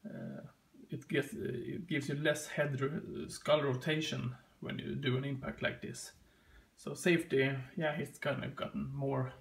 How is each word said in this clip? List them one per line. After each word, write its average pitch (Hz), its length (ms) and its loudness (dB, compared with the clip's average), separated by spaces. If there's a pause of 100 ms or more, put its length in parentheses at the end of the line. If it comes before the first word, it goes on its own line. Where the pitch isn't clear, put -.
uh, - 360 -8 (480)
it - 180 -8
gets, - 280 0
uh, - 80 -6
it - 440 -4
gives 139 220 0
you 143 60 0
less 151 320 2
head 143 340 0
ro-, - 460 -2
skull 151 340 4
rotation 139 720 0 (240)
when - 200 -4
you - 160 -4
do 135 220 2
an 131 60 0
impact 139 380 -4
like - 200 -2
this. - 320 -10 (640)
So 147 180 -6
safety, 139 600 6 (220)
yeah, 156 160 2
it's 143 240 -4
kind 135 260 0
of - 120 -6
gotten - 360 -4
more 135 500 0